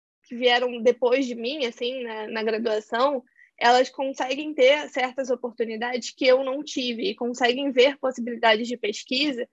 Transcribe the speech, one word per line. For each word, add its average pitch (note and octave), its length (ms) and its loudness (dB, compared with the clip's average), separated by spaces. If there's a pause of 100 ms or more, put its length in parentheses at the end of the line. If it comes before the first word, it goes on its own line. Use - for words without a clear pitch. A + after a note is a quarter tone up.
(260)
que B3 100 -14
vieram A#3+ 480 2
depois B3 420 4
de A#3+ 80 -6
mim, B3 320 -6
assim, B3 380 -6
na, A3 240 -8
na A3 160 -6
graduação, A3+ 800 -2 (340)
elas B3 320 6
conseguem C#4 640 -4
ter C#4+ 360 4
certas B3+ 400 -4
oportunidades A#3+ 840 -4
que C4+ 140 0
eu B3+ 160 6
não C4+ 180 -4
tive B3 420 -6
e G3+ 120 -2
conseguem B3 560 -2
ver C4 260 4
possibilidades A#3 720 0
de A#3+ 80 -6
pesquisa B3 760 -4